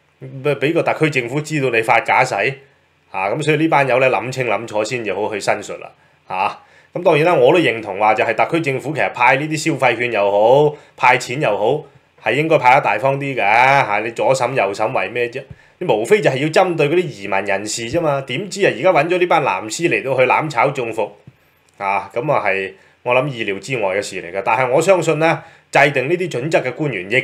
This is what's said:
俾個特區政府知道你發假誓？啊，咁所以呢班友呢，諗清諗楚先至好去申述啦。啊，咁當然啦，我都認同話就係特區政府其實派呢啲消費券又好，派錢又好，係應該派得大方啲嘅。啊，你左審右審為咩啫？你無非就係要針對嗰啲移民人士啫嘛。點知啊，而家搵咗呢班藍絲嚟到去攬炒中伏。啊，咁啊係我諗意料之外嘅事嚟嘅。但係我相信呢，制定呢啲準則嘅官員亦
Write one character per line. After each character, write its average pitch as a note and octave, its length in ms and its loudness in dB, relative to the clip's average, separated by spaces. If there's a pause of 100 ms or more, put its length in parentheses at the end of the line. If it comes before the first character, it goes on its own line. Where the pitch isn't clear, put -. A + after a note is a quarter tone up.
(220)
俾 C3+ 520 -2
個 D#3+ 80 2
特 A#2+ 180 0
區 D#3 120 2
政 B2 180 -4
府 C#3 100 -4
知 D3+ 220 -6
道 C3 80 0
你 A2+ 140 0
發 A#2 160 2
假 A2 240 2
誓？ A#2 100 -2 (800)
啊， F#2+ 180 -4
咁 C3 140 -4
所 D3 100 2
以 D3+ 40 2
呢 D#3+ 100 0
班 C#3+ 200 2
友 B2 120 2
呢， C3 100 4
諗 A2+ 220 -2
清 B2+ 160 -4
諗 G#2+ 180 -2
楚 G#2+ 180 -4
先 A#2+ 200 -6
至 G2+ 100 -6
好 G2+ 180 -4
去 G#2 80 -6
申 G#2 220 -2
述 F#2 120 -12
啦。 - 180 -16 (360)
啊， G2 340 -4 (320)
咁 E3+ 100 -6
當 F3 120 4
然 D3 100 2
啦， F3 100 2
我 C3 180 6
都 F3+ 60 4
認 A#2 220 0
同 G2+ 180 -8
話 G#2+ 160 4
就 A2+ 80 0
係 A2+ 100 0
特 A#2 240 0
區 E3 40 -2
政 C3+ 180 -4
府 D#3 140 -8
其 C3 60 -4
實 G2 120 0
派 B2 260 4
呢 D3+ 100 -4
啲 D#3 100 -6
消 D#3 160 -2
費 C3 220 0
券 A#2+ 160 -4
又 G2+ 200 2
好， C3 440 4 (220)
派 B2+ 200 4
錢 B2+ 240 -6
又 G#2+ 160 0
好， B2 260 0 (400)
係 A2+ 100 0
應 D3+ 140 -2
該 D#3 120 4
派 B2 160 6
得 D3 60 4
大 G#2+ 180 0
方 C3+ 200 0
啲 C#3 160 -6
嘅。 A2 80 -2
啊， A#2 580 4
你 A#2 100 -6
左 A#2 240 2
審 B2+ 180 -2
右 G#2 200 0
審 A2 200 -2
為 G2 160 -2
咩 A#2+ 200 -4
啫？ B2 120 -10 (380)
你 F3+ 80 -4
無 A2+ 180 0
非 G#3 160 4
就 D#3 80 2
係 C3 80 0
要 C#3 120 -2
針 F3+ 260 2
對 D3 140 2
嗰 D3 40 0
啲 F3+ 60 4
移 A2 280 -6
民 G2+ 180 -2
人 G2 200 -2
士 A2+ 240 -8
啫 D#3 100 -2
嘛。 C#3+ 280 0
點 D#3+ 220 -6
知 G3 180 -4
啊， C3 100 4
而 A2 40 -8
家 F3+ 100 4
搵 D#3 180 2
咗 F3+ 80 0
呢 F3 80 2
班 F3 180 2
藍 G2 200 -2
絲 D3+ 260 -4
嚟 G#2+ 140 0
到 B2+ 120 -4
去 C3 140 2
攬 A#2+ 200 0
炒 C#3 200 2
中 A#2+ 240 -6
伏。 G#2+ 180 -4 (680)
啊， G2 340 -4
咁 C#3+ 180 -2
啊 A2 140 0
係 F#2+ 280 -2 (280)
我 B2 140 -2
諗 C3 140 0
意 A#2 160 -8
料 G2 120 -4
之 C3 220 -8
外 F#2+ 160 -2
嘅 G2+ 60 0
事 G2 200 -10
嚟 E2 100 -12
嘅。 F#2+ 140 -6
但 A#2 100 0
係 B2+ 140 0
我 C3+ 100 2
相 F3+ 220 4
信 D#3 160 0
呢， D#3+ 240 0 (300)
制 C#3+ 180 4
定 C3 180 -2
呢 E3+ 80 0
啲 F3+ 140 -4
準 C#3 220 -4
則 F3 80 2
嘅 B2+ 140 -4
官 D3 180 -4
員 F#2+ 180 -8
亦 A#2+ 140 2